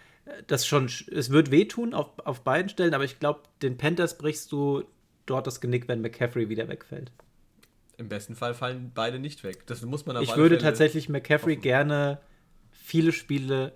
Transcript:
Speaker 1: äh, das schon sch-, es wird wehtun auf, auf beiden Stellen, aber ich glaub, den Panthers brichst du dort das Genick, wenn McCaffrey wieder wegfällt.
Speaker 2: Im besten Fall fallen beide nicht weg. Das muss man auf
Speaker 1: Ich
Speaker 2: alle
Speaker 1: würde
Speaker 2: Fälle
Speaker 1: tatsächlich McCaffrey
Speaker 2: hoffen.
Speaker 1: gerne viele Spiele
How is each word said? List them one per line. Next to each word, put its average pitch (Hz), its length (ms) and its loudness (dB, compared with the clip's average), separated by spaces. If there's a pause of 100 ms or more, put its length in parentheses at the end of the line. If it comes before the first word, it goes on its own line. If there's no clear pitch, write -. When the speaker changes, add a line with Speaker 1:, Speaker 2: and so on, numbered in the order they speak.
(260)
Speaker 1:
äh, - 200 -16
das 135 180 0
schon 135 240 2
sch-, - 240 -12
es 127 180 -2
wird 143 200 6
wehtun 208 420 4
auf, - 140 -2 (180)
auf 127 180 -6
beiden 160 260 2
Stellen, 170 260 2
aber 139 80 0
ich 135 160 -4
glaub, 147 300 -2 (120)
den 127 180 -2
Panthers 165 380 0
brichst 151 360 -6
du 143 320 -2 (420)
dort 131 220 -4
das 127 120 -8
Genick, 123 280 -2
wenn 117 140 -2
McCaffrey 117 460 -2
wieder 110 200 -4
wegfällt. - 420 -12 (880)
Speaker 2:
Im 113 120 -12
besten 104 280 -10
Fall 120 180 -4
fallen 123 400 -8
beide 120 240 -4
nicht 143 240 -10
weg. - 240 -12
Das 120 160 -10
muss 135 240 -6
man 127 100 -6
auf 117 60 -2
Speaker 1:
Ich 117 100 -2
Speaker 2:
alle 147 100 4
Speaker 1:
würde 170 140 8
Speaker 2:
Fälle 151 140 2
Speaker 1:
tatsächlich 151 380 2
McCaffrey 151 480 0
Speaker 2:
hoffen. 120 60 -10
Speaker 1:
gerne 143 580 2 (500)
viele 165 400 0
Spiele 135 640 -2